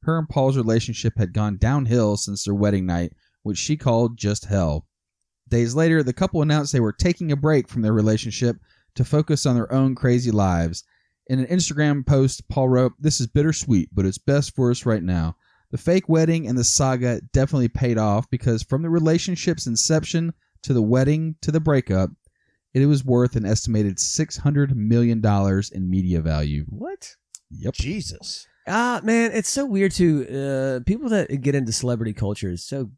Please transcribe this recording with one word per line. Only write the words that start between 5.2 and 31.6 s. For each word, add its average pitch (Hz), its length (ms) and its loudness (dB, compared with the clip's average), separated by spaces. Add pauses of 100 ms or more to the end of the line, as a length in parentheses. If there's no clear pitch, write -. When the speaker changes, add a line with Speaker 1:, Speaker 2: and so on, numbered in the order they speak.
Speaker 1:
Days 117 260 0
later, 160 260 2
the 127 120 -2
couple 185 280 -2
announced 151 320 0
they 139 60 2
were 110 140 0
taking 175 380 0
a 143 60 2
break 147 300 2
from - 140 -6
their 110 120 2
relationship 110 640 0 (380)
to 127 100 0
focus 151 400 0
on 127 100 2
their 117 160 -2
own 131 240 2
crazy 123 360 0
lives. 87 520 0 (440)
In 131 120 -2
an 127 80 -2
Instagram 147 580 0
post, 135 440 2
Paul 131 200 0
wrote, 127 300 2
"This 147 220 0
is 113 60 -2
bittersweet, 143 680 0
but 98 120 0
it's 95 120 -2
best 143 380 0
for 123 160 2
us - 140 -4
right 107 180 0
now. 85 320 -2 (360)
The 127 60 -6
fake 175 300 0
wedding 160 400 2
and 123 100 -2
the 123 60 0
saga 123 560 0 (140)
definitely 131 340 2
paid 120 300 0
off 107 320 0
because 120 340 -2
from 135 180 -4
the 165 80 -4
relationship's 165 760 0
inception 156 680 -2 (300)
to 139 100 0
the 120 80 4
wedding 143 600 2
to - 100 -2
the 160 80 2
breakup, 127 520 2 (640)
it 135 120 4
was 143 200 2
worth 123 300 2
an 110 100 -2
estimated 107 540 0
six - 380 -4
hundred 143 380 0
million 117 460 2
dollars 98 500 2
in 92 180 -4
media 92 320 0
value." 76 460 -2
Speaker 2:
What? 302 480 -12 (360)
Speaker 1:
Yep. - 240 -8
Speaker 3:
Jesus. - 720 -10 (200)
Speaker 2:
Ah, 233 360 -2
man, 226 300 2
it's 226 160 -2
so 277 160 -2
weird 196 280 2
too. 160 360 2
Uh, 135 560 -4
people 233 240 -2
that 180 320 -2
get 139 140 0
into 127 160 -2